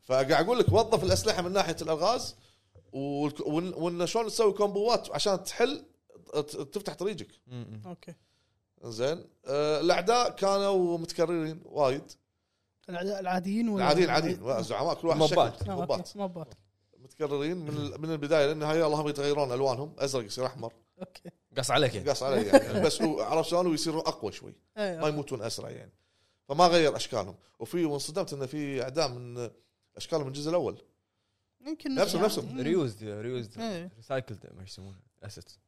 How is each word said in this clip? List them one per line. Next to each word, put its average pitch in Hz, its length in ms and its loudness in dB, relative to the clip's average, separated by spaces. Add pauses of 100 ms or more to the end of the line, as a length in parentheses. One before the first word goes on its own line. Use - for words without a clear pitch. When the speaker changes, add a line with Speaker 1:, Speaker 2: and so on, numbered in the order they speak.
Speaker 1:
فقاعد 131 320 2
أقول 175 260 4
لك - 140 4
وظف 220 320 4
الأسلحة 190 380 2
من 175 100 -4
ناحية 165 300 0
الألغاز، 170 540 0 (560)
والك-، 143 540 -4
وإن، 165 280 -2
وإن 175 320 -2
شلون 226 200 0
تسوي 214 260 2
كومبوات 202 580 2
عشان 185 340 0
تحل، 262 400 0 (500)
ت-، 147 220 -2
تفتح 160 380 -6
طريقك. 180 340 -6 (180)
Speaker 2:
م-م. 113 400 -12
Speaker 3:
أوكي. 175 280 -14 (720)
Speaker 1:
زين، 127 400 -4 (200)
آه، 147 360 0
الأعداء 180 500 4
كانوا 196 680 2
متكررين 165 640 -2
وايد. 143 480 0 (760)
Speaker 3:
الأعداء 190 320 -6
العاديين 190 480 0
ولا 202 160 0
Speaker 1:
العاديين، 151 200 8
Speaker 3:
ال-، 156 60 2
Speaker 1:
العاديين، 147 480 0
الزعماء 117 360 -2
كل - 140 -4
واحد 156 120 4
Speaker 2:
موبات. 180 340 6
Speaker 1:
شكل. - 160 -6
Speaker 3:
آه، 196 40 -4
أوكي. 175 60 -4
Speaker 1:
موبات. 180 360 -2
Speaker 3:
موبات. 180 380 -8 (440)
Speaker 1:
متكررين 143 580 -2
من 151 200 -6
ال-، 143 240 -6
من 160 120 -4
البداية، 147 340 4
لأن 151 160 0
هاي 156 220 4
اللهم 151 240 2
يتغيرون 143 440 0
ألوانهم، 135 460 0
أزرق 131 260 -2
يصير 123 220 -6
أحمر. 127 260 -8 (280)
Speaker 3:
أوكي. - 300 -16 (260)
Speaker 1:
قص 131 140 -2
Speaker 2:
عليك 139 240 4
يعني. 107 160 -2
Speaker 1:
قص 131 120 0
علي 139 240 2
يعني. 208 340 6
<laughs> - 60 4
بس - 160 0
هو - 180 0
عرفت 151 280 0
شلون؟ 175 180 2
ويصيرون 160 340 0
أقوى 113 320 -4
شوي. - 220 -16 (220)
Speaker 3:
إيه، 208 160 -4
Speaker 1:
ما 165 60 -8
Speaker 3:
أوكي. 151 100 0
Speaker 1:
يموتون 143 340 -6
أسرع 110 280 -8
يعني. 98 220 -16 (560)
فما 160 180 6
غير 165 300 6
أشكالهم. 107 380 -4 (240)
وفي، 165 260 -2
وانصدمت 151 480 -4
إن 139 140 -6
في 139 360 -4
أعداء 135 260 -2
من 120 420 -10 (460)
أشكالهم 151 260 -4
من 135 60 -6
الجزء 147 220 -6
الأول. 143 320 -2 (840)
Speaker 3:
يمكن 302 280 -8
Speaker 1:
نفسهم، 190 220 2
Speaker 3:
يعني. 180 100 2
Speaker 1:
نفسهم. 139 280 -2
Speaker 3:
مم. 131 60 -8
Speaker 2:
ريوزد، 131 440 0
ريوزد. 110 560 -8
Speaker 3:
إيه. 185 360 -8
Speaker 2:
ريسايكلد، 113 420 -8 (180)
ما 92 60 -16
يسمونه؟ 95 340 -16 (260)
أسيتس. - 460 -16